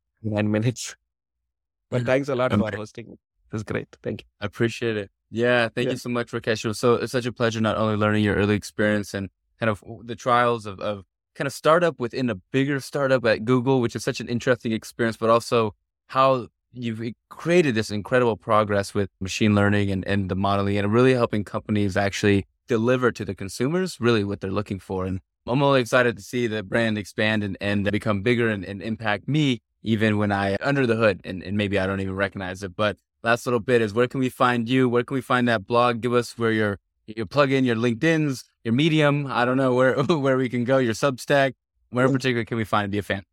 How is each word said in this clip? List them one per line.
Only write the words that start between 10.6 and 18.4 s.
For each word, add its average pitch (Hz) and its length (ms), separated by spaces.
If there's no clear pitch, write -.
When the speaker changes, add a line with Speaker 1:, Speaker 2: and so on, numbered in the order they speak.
Speaker 2:
of, 95 140
of 101 240
kind 147 120
of 127 60
startup 165 460
within 123 300
a 107 60
bigger 135 440
startup 131 460
at 110 200
Google, 127 360
which 117 140
is 110 80
such 131 160
an 117 80
interesting 120 440
experience, 113 460
but 113 120
also 113 460
how 131 400
you've 117 280
e-, 113 140
created 160 460
this 110 160
incredible 113 440
progress 104 580